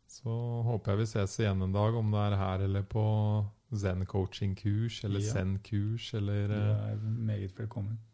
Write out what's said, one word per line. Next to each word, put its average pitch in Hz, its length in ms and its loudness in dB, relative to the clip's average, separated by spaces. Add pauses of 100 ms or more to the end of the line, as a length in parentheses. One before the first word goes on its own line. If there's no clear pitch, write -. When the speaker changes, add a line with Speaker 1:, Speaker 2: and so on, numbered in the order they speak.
Speaker 1:
Så - 220 -8 (340)
håper 113 280 0
jeg 101 60 4
vi 113 80 2
ses 101 320 -2
igjen 98 240 2
en 92 100 0
dag, 104 220 2
om 110 160 0
det 104 80 2 (140)
er 101 40 2
her 95 240 0
eller 98 220 0
på 107 640 2 (260)
Zen-coaching-kurs, 101 1300 0
eller 98 160 0
Speaker 2:
Ja. 107 120 0
Speaker 1:
Zen-kurs, 101 840 -2
eller, 101 340 0
Speaker 2:
Du 104 60 2
Speaker 1:
eh, 104 380 2
Speaker 2:
er 107 40 -4
meget 107 580 -2
velkommen. 110 440 -6 (160)